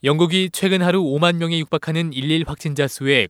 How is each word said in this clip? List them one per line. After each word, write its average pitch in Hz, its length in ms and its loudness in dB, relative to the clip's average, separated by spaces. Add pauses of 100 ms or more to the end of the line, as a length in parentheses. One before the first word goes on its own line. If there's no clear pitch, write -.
영국이 170 500 2
최근 190 300 0
하루 180 180 2
오만 165 380 0
명에 165 180 -2
육박하는 160 560 -4
일일 151 340 0
확진자 143 400 -4
수에 135 420 0